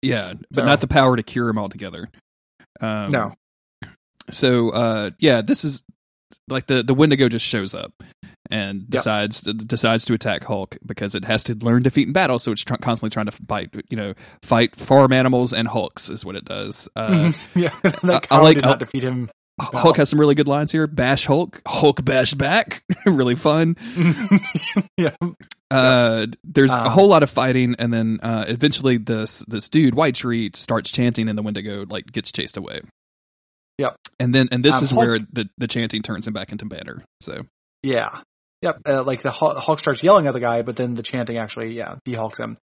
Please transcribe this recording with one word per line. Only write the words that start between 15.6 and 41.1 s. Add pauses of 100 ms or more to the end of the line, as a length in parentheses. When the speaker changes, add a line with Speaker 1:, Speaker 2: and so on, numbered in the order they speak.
Speaker 1:
Hulks
is
what
it
does.
Uh, (100)
Speaker 2:
<laughs>
Yeah,
that
Speaker 1:
I,
I
Speaker 2:
cow
Speaker 1:
like,
Speaker 2:
did
Speaker 1:
I
Speaker 2:
not
defeat
him. (320)
Speaker 1:
Hulk
has
some
really
good
lines
here.
"Bash
Hulk,
Hulk
bash
back." (140)
<laughs>
Really
fun. (180)
Speaker 2:
<laughs> (580)
Yeah. (560)
Speaker 1:
Uh, (180)
there's
a
Speaker 2:
Um,
Speaker 1:
whole
lot
of
fighting,
and
then,
uh,
eventually
this, (100)
this
dude,
White
Tree,
starts
chanting,
and
the
Wendigo,
like,
gets
chased
away. (960)
Speaker 2:
Yep. (240)
Speaker 1:
And
then,
and
this
Speaker 2:
Um,
Speaker 1:
is
Speaker 2:
Hulk
Speaker 1:
where
the,
the
chanting
turns
him
back
into
Banner. (180)
So (380)
Speaker 2:
Yeah. (400)
Yep.
Uh,
like,
the
Hul-,
Hulk
starts
yelling
at
the
guy,
but
then
the
chanting